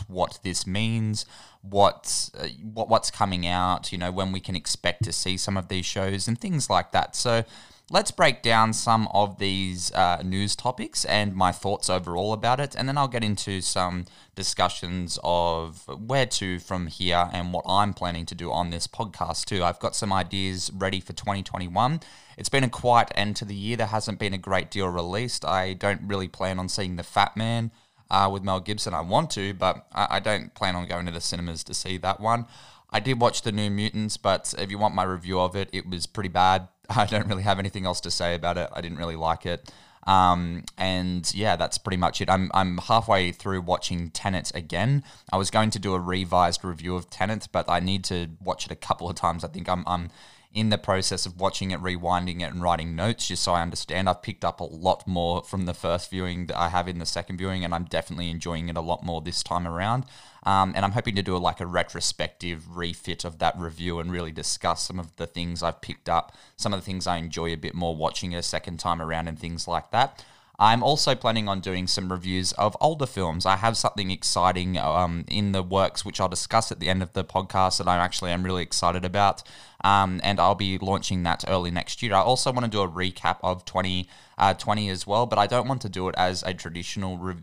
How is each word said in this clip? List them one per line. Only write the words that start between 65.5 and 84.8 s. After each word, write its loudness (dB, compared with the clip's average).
I've -2
picked -10
up, 0
some -2
of -4
the -12
things -6
I 0
enjoy -4
a -4
bit -8
more -2
watching -2
it -4
a -4
second -6
time -2
around -4
and -8
things -8
like -4
that. 0
I'm 6
also 4
planning 0
on 0
doing -2
some -2
reviews -2
of 2
older 2
films. -2
I 6
have 2
something 0
exciting, 2
um, 0
in 0
the 0
works, 2
which -8
I'll 4
discuss 0
at -8
the 0
end 2
of -4
the -2
podcast 2
that 0
I 6
actually 0
am 0
really 0
excited 0
about. 4
Um, 4
and 2
I'll 6
be -2
launching 0
that 0
early 0
next -4
year. 0
I 8
also 4
wanna 0
do 0
a 2
recap -2
of -2
twenty, -2
uh, 6
twenty -2